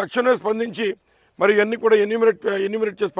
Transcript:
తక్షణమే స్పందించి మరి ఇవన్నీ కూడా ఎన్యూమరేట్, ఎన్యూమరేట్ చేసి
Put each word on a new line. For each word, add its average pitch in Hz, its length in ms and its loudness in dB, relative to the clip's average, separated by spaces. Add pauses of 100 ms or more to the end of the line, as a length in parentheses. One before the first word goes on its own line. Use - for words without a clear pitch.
తక్షణమే 247 400 0
స్పందించి 214 460 -4 (540)
మరి 196 160 4
ఇవన్నీ 214 280 2
కూడా 220 200 6
ఎన్యూమరేట్, 220 420 0 (200)
ఎన్యూమరేట్ 214 360 -4
చేసి 202 180 -4